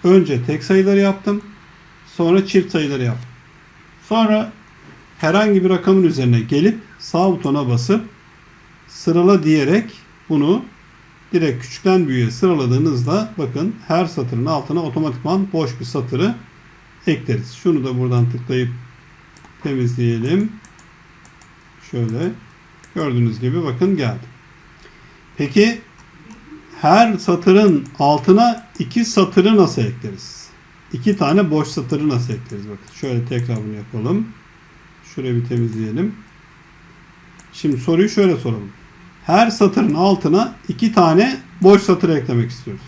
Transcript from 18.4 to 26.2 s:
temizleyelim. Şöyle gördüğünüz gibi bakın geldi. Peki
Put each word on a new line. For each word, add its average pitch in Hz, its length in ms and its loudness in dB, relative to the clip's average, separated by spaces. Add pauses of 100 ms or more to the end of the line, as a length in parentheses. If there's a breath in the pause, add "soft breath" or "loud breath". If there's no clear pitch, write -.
temizleyelim. 123 880 -2 (1400)
Şöyle 120 420 -4 (640)
gördüğünüz 120 460 -2
gibi 139 240 -2
bakın 160 320 0
geldi. 113 300 -4 (1080 soft breath)
Peki 202 440 2 (1000)